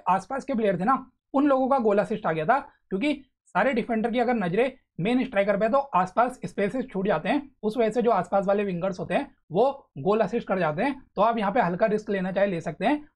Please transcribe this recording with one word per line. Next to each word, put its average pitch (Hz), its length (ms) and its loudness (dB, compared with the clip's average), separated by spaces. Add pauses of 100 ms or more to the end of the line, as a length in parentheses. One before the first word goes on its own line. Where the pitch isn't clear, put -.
आसपास 190 360 -2
के 277 100 -4
प्लेयर 196 260 0
थे 185 40 -4
ना, 254 200 0 (300)
उन 285 120 4
लोगों 262 220 2
का 277 100 4
गोल 208 200 2
असिस्ट 196 280 -2
आ 165 60 0
गया 156 140 -2
था, 254 120 4 (300)
क्योंकि 254 260 -2 (320)
सारे 226 260 0
डिफेंडर 233 380 -2
की 233 80 -2
अगर 240 160 2
नजरें 214 360 0 (300)
मेन 247 240 2
स्ट्राइकर 196 320 0
पे 214 120 0
तो 269 100 2
आसपास 240 680 0
स्पेसेस 208 400 -4
छूट 190 200 -4
जाते 175 220 0
हैं, 277 220 -2 (120)
उस 214 140 -2
वजह 220 140 2
से 240 120 0
जो 233 80 2
आसपास 196 360 0
वाले 202 180 2
विंगर्स 185 360 -4
होते 175 140 -4
हैं 285 160 -2 (200)
वो 262 480 0
गोल 196 220 2
असिस्ट 220 280 -2
कर 190 100 0
जाते 160 240 0
हैं। 285 180 -2 (160)
तो 190 60 2
आप 220 160 2
यहाँ 190 140 -2
पे 254 80 2
हल्का 175 260 0
रिस्क 214 240 -2
लेना 190 220 -2
चाहे 196 140 2
ले 175 140 -2
सकते 170 260 -4
हैं, 294 300 -2